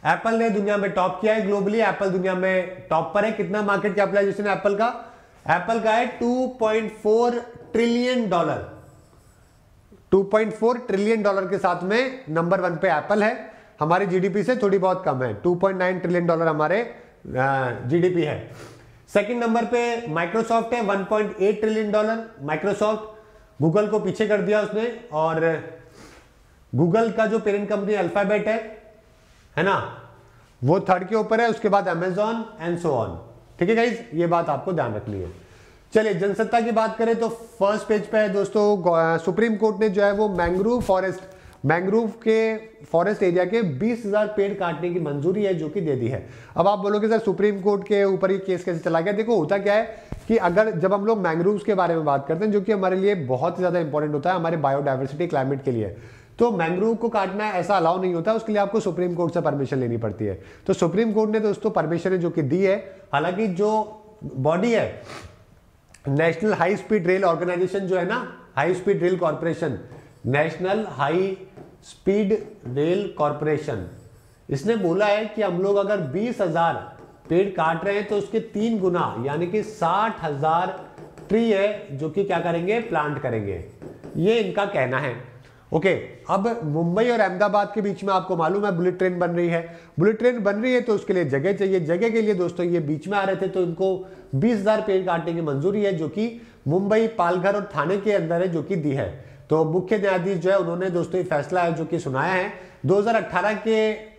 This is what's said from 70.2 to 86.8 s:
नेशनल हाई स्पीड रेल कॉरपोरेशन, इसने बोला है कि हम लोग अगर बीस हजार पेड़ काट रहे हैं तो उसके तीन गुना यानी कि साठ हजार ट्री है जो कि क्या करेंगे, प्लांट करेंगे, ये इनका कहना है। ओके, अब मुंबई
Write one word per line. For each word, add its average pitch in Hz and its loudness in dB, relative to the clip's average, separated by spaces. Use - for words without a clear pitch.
नेशनल 165 0
हाई 170 0
स्पीड 202 0
रेल 175 0
कॉरपोरेशन, 147 -2
इसने 165 0
बोला 190 2
है 214 2
कि 214 -4
हम 180 0
लोग 202 2
अगर 202 2
बीस 190 -4
हजार 165 0
पेड़ 180 4
काट 165 -2
रहे 202 0
हैं 202 -2
तो 214 0
उसके 208 -2
तीन 220 -2
गुना 175 0
यानी 151 -2
कि 208 -2
साठ 190 -2
हजार 160 0
ट्री 226 2
है 190 0
जो 151 -4
कि 196 0
क्या 180 0
करेंगे, 175 0
प्लांट 147 -2
करेंगे, 101 -4
ये 208 4
इनका 202 0
कहना 131 0
है। 127 -6
ओके, 160 2
अब 220 0
मुंबई 170 0